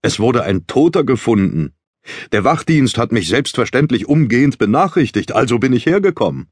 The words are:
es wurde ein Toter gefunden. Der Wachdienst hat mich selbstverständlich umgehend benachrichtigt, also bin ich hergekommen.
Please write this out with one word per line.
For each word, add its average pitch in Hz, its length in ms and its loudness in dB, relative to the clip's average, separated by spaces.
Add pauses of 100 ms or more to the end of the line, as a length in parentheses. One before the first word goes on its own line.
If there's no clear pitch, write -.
es - 180 -4
wurde 117 240 2
ein 95 240 -4
Toter 165 360 0
gefunden. 104 680 0 (580)
Der 104 120 0
Wachdienst 147 540 2
hat 117 140 -2
mich 101 160 -2
selbstverständlich 123 800 -2
umgehend 139 500 2
benachrichtigt, 127 760 0
also 120 260 0
bin 127 140 2
ich 120 120 0
hergekommen. 156 680 0